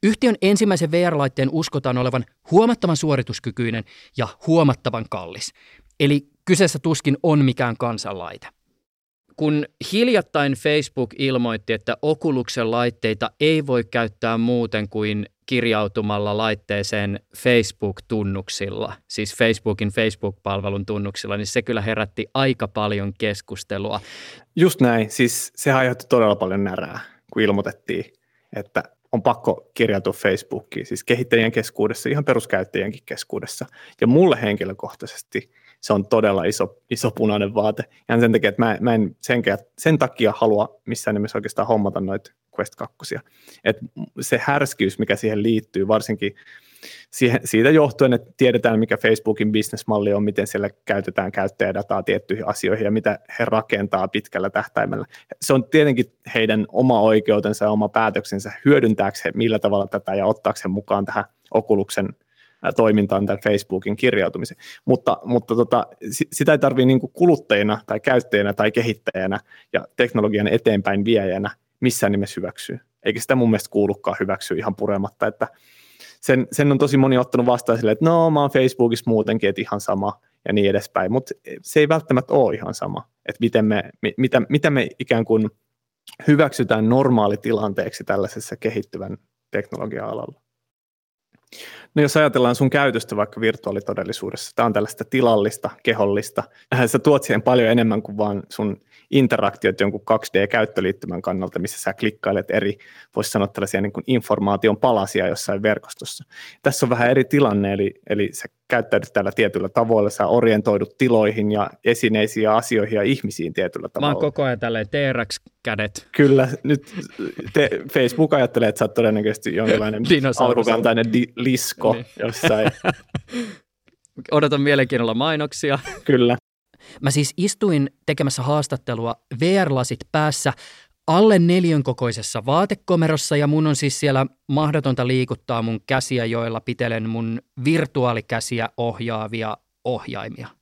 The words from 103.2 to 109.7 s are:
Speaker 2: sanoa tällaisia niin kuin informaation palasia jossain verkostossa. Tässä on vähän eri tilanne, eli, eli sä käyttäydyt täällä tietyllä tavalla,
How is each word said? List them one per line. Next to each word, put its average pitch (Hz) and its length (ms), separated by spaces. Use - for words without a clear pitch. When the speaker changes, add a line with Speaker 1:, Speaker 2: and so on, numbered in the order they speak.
Speaker 2:
sanoa 101 160
tällaisia 98 320
niin 101 120
kuin - 140
informaation 104 720
palasia 101 520
jossain 101 340
verkostossa. - 640
Tässä 139 240
on 117 40
vähän 120 200
eri 135 140
tilanne, 101 480
eli, 98 220
eli 104 220
sä - 160
käyttäydyt 113 440
täällä 98 220
tietyllä 95 340
tavalla, 110 420